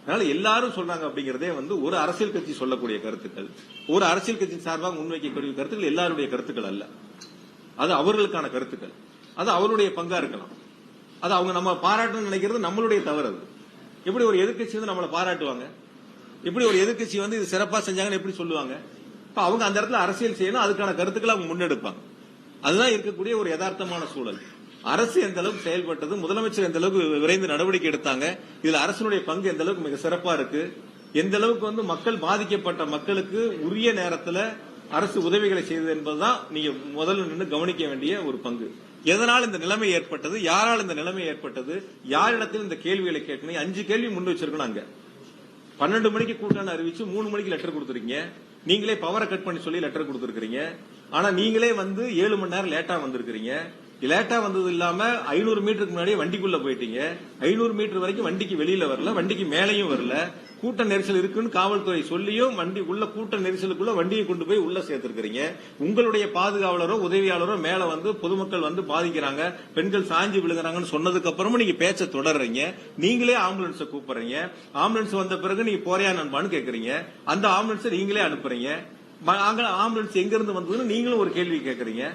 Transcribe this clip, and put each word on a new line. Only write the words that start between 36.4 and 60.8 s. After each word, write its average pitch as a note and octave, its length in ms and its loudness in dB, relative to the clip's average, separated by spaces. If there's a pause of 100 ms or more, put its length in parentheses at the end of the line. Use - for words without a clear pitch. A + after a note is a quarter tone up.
நீங்க D3+ 160 0 (260)
முதல்ல F3+ 320 0
நின்னு E3+ 240 -4
கவனிக்க E3+ 380 0
வேண்டிய D#3 380 -2
ஒரு B2 160 -4
பங்கு. A#2 220 -4 (460)
எதனால் A#3+ 340 4
இந்த F#3 160 -4
நிலைமை G#3 240 2 (100)
ஏற்பட்டது, D#3 380 -4 (140)
யாரால் A3 360 4
இந்த E3 140 -4
நிலைமை F3+ 320 -4
ஏற்பட்டது, C3+ 440 -8 (400)
யாரிடத்தில் G#3+ 500 2
இந்த E3+ 200 -6
கேள்விகளை F3 440 0
கேட்கணும்? D3+ 340 -6
அஞ்சு F#3+ 280 -4
கேள்வி A#3+ 240 2
முன் F3+ 160 -2
வச்சிருக்கணும். D3+ 380 -2
அங்க G2+ 140 -8 (920)
பன்னெண்டு G#3+ 360 4
மணிக்கு A3+ 260 0
கூட்டம்னு G3 340 2
அறிவிச்சு E3 380 -4
மூணு G#3+ 180 -2
மணிக்கு G3 220 -2
லெட்டர் E3 240 -4
கொடுத்துருக்கீங்க, B2 420 -4 (500)
நீங்களே G#3+ 260 4 (100)
பவரை G3+ 260 0
கட் F#3+ 160 -4
பண்ணி E3+ 180 -4
சொல்லி E3 200 -2
லெட்டர் D3 240 -4
கொடுத்துருக்கீங்க. A#2 520 -6 (560)
ஆனா F#3+ 120 4 (120)
நீங்களே A3+ 400 4
வந்து G3 220 -4 (200)
ஏழு G3+ 160 2
மணி F3+ 160 -2
நேரம் F#3 200 -2
லேட்டா E3+ 280 -2
வந்திருக்கிறீங்க. A#2+ 500 -6 (580)
லேட்டா A3 340 2
வந்தது F#3+ 300 0
இல்லாம F3 280 2 (320)
ஐந்நூறு G#3+ 300 2
மீட்டருக்கு G3 300 0
முன்னாடியே F3+ 280 2
வண்டிக்குள்ள F3+ 400 0
போயிட்டீங்க. B2 380 -2 (480)
ஐந்நூறு A3 300 2
மீட்டர் G3 240 -2
வரைக்கும் F#3+ 260 -2
வண்டிக்கு F#3+ 340 -2
வெளியில F3 300 2
வரல, D3+ 260 0
வண்டிக்கு F#3+ 340 0
மேலையும் G3 400 2
வரல. B2 220 0 (480)
கூட்ட A#3 280 0